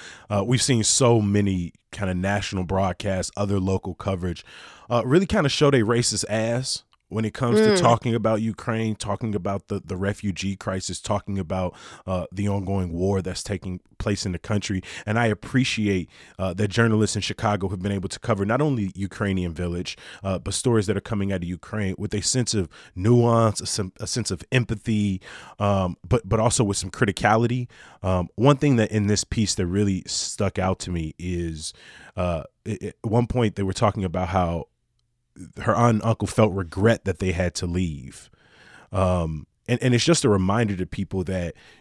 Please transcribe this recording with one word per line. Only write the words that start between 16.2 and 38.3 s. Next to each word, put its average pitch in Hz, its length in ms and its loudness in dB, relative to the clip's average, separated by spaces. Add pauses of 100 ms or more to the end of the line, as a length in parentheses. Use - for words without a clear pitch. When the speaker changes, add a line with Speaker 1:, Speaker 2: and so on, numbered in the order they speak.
Speaker 1:
uh, 92 140 -4
that 101 160 0
journalists 110 480 2
in 101 60 -4
Chicago 104 480 -2
have 92 100 -6
been 101 120 -2
able 95 180 -4
to - 80 -10
cover 101 260 -2
not 113 160 0
only 123 340 0
Ukrainian 95 600 -4
Village, 87 420 -6 (260)
uh, 95 160 -2
but - 140 -8
stories 113 340 2
that 98 120 0
are - 20 -8
coming 98 320 -2
out 98 40 0
of 87 80 -4
Ukraine 95 520 -4
with 104 160 -6
a 104 80 -2
sense - 320 0
of 98 160 0 (260)
nuance, 113 680 4
a - 40 -8
sen-, 92 320 -4
a - 80 -10
sense - 240 -4
of 90 220 -6
empathy, 104 680 0 (360)
um, 98 380 2 (100)
but, - 220 0
but 110 120 2
also 117 220 2
with 98 140 0
some 95 140 -6
criticality. 117 800 2 (340)
Um, 92 320 0
one 135 240 6
thing 143 180 4
that 110 140 4
in 107 160 2
this 104 180 2
piece - 300 0
that 92 120 -2
really 95 400 2
stuck - 520 -4
out 95 220 0
to - 100 -8
me 82 280 -4
is, 85 540 -6 (460)
uh, 87 240 -2 (240)
i-, 110 160 -6
i-, - 60 -6
at - 140 -12
one 117 240 2
point 117 300 0
they 101 60 -2
were 95 100 -2
talking 104 320 0
about 90 240 -2
how 87 380 0 (960)
her 117 120 0
aunt 117 220 6
and 104 100 0
uncle 113 220 0
felt 110 260 4
regret 98 520 2
that 95 160 -4
they 92 100 0
had 87 240 0
to - 100 -6
leave. 85 640 -4 (600)